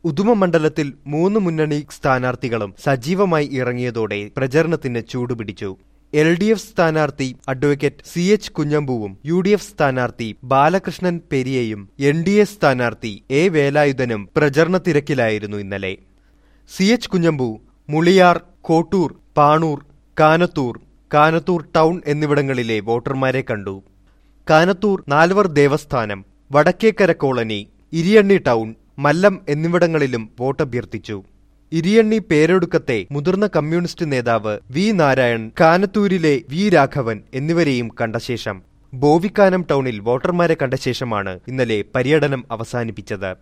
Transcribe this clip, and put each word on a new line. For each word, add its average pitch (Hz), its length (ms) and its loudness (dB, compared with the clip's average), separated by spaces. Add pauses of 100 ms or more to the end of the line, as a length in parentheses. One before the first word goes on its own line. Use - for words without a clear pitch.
ഉദുമ 185 300 0
മണ്ഡലത്തിൽ 160 540 2 (180)
മൂന്ന് 175 340 0
മുന്നണി 156 400 -2 (120)
സ്ഥാനാർത്ഥികളും 123 880 -2
സജീവമായി 156 720 0
ഇറങ്ങിയതോടെ 123 680 -4 (120)
പ്രചരണത്തിന് 135 760 -2
ചൂടുപിടിച്ചു. 117 680 -8 (420)
എൽ 151 200 2
ഡി 185 140 0
എഫ് 220 160 0
സ്ഥാനാർത്ഥി 156 640 -2 (200)
അഡ്വക്കേറ്റ് 143 580 -2
സി 175 220 -6
എച്ച് 208 240 0
കുഞ്ഞമ്പുവും 143 600 -4 (120)
യു 160 160 -2
ഡി 190 120 0
എഫ് 202 140 0
സ്ഥാനാർത്ഥി 127 640 -2 (160)
ബാലകൃഷ്ണൻ 175 800 0
പെരിയയും 127 580 -4 (180)
എൻ 143 220 2
ഡി 190 120 0
എ 208 120 4
സ്ഥാനാർത്ഥി 123 680 -2 (180)
എ 139 200 2
വേലായുധനും 139 840 0
പ്രചരണ 156 460 2
തിരക്കിലായിരുന്നു 117 800 -2
ഇന്നലെ. 98 360 -6 (760)
സി 190 200 0
എച്ച് 240 180 0
കുഞ്ഞമ്പു 160 380 0 (420)
മുളിയാർ, 175 480 4 (240)
കോട്ടൂർ, 165 480 0 (260)
പാണൂർ, 151 440 2 (380)
കാനത്തൂർ, 156 580 2 (360)
കാനത്തൂർ 160 520 2 (100)
ടൗൺ 165 220 4 (100)
എന്നിവിടങ്ങളിലെ 139 760 0
വോട്ടർമാരെ 131 640 -2
കണ്ടു. 98 340 -6 (680)
കാനത്തൂർ 185 600 2
നാൽവർ 175 460 2
ദേവസ്ഥാനം, 131 680 0 (300)
വടക്കേക്കര 185 640 2
കോളനി, 117 480 -2 (320)
ഇരിയണ്ണി 196 460 4
ടൗൺ, 113 300 0 (280)
മല്ലം 170 380 2 (120)
എന്നിവിടങ്ങളിലും 151 760 0 (120)
വോട്ടഭ്യർത്ഥിച്ചു. 120 840 -6 (520)
ഇരിയണ്ണി 214 480 2
പേരൊടുക്കത്തെ 160 760 2 (120)
മുതിർന്ന 180 380 -2
കമ്മ്യൂണിസ്റ്റ് 170 580 -2
നേതാവ് 117 480 -2 (160)
വി 160 220 -2
നാരായൺ 127 520 2 (100)
കാനത്തൂരിലെ 185 800 2 (120)
വി 160 220 -4
രാഘവൻ 135 500 2 (160)
എന്നിവരെയും 139 600 0
കണ്ട 113 220 -4
ശേഷം 110 400 -8 (360)
ബോവിക്കാനം 180 720 2
ടൗണിൽ 131 380 -2
വോട്ടർമാരെ 165 540 0
കണ്ട 135 220 -4
ശേഷമാണ് 110 560 -4 (140)
ഇന്നലെ 120 320 -2 (100)
പര്യടനം 139 520 0 (100)
അവസാനിപ്പിച്ചത്. 110 760 -8 (120)